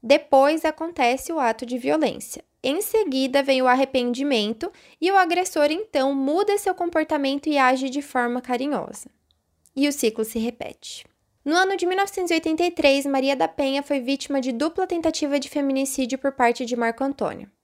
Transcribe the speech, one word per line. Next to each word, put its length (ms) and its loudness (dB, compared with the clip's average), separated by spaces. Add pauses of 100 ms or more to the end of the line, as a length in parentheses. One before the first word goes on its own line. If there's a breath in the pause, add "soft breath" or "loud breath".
Depois 640 4
acontece 680 0
o 80 -2
ato 260 0
de 100 -6
violência. 680 -2 (180)
Em 180 -2
seguida 600 0
vem 180 2
o 60 2
arrependimento 1040 0 (300 loud breath)
e 100 2
o 60 4
agressor 560 2
então 420 0
muda 420 2
seu 160 -2
comportamento 760 -2
e 100 2
age 320 2
de 100 -4
forma 400 -2
carinhosa. 680 -6 (640)
E 140 2
o 40 0
ciclo 320 0
se 140 -8
repete. 680 -8 (400)
No 120 0
ano 200 2
de 80 -2
mil 120 0
novecentos 340 -2
e 40 2
oitenta 280 0
e 80 2
três, 340 2
Maria 300 0
da 140 0
Penha 340 -2
foi 160 -2
vítima 420 -4
de 120 -4
dupla 340 -2
tentativa 540 -2
de 80 -10
feminicídio 680 -2
por 140 -2
parte 340 0
de 120 -4
Marco 260 -2
Antônio. 480 -6 (120)